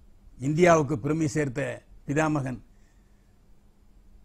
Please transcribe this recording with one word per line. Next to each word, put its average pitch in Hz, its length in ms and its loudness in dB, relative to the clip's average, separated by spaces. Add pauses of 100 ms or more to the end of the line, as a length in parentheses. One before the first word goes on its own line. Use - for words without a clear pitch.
(400)
இந்தியாவுக்கு 151 600 4
பெருமை 156 280 -2
சேர்த்த 135 560 -4 (240)
பிதாமகன் 143 520 -2 (1700)